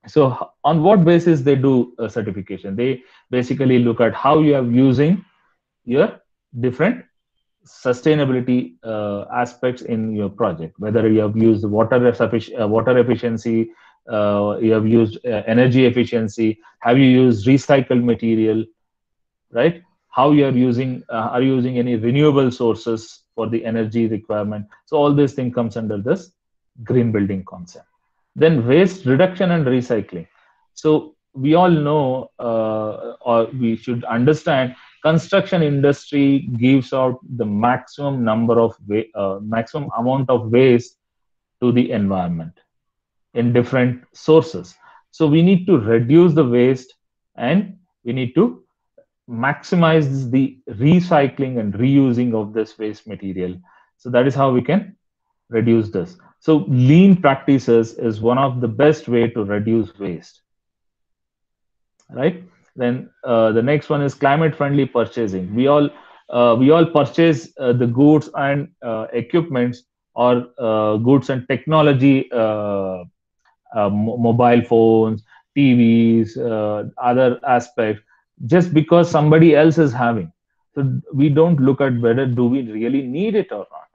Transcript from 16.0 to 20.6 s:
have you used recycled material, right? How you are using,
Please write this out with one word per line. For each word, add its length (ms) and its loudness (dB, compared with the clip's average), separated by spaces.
have 180 2
you 80 6
used 400 4
recycled 580 2
material, 600 -2
right? 320 -2
How 220 2
you 140 4
are 60 -2
using, 580 -2